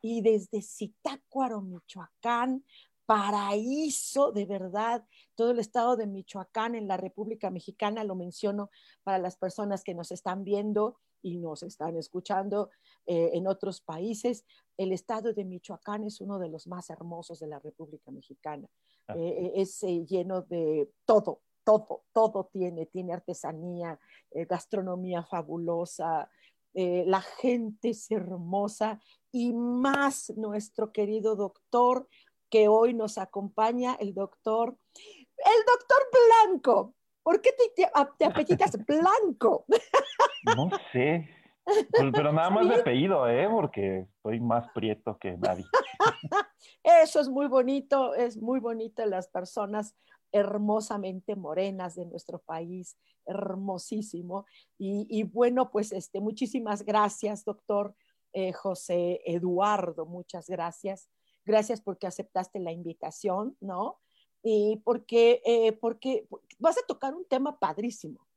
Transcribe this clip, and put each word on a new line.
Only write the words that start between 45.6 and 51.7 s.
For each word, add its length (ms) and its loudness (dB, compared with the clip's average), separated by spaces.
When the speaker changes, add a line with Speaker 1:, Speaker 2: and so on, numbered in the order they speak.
Speaker 1:
<laughs> 840 -2
Eso 160 4
es 100 0
muy 180 0
bonito, 680 2
es 220 0
muy 220 0
bonito 460 -6
las 220 -2
personas 680 -6
hermosamente 1040 0
morenas 600 -4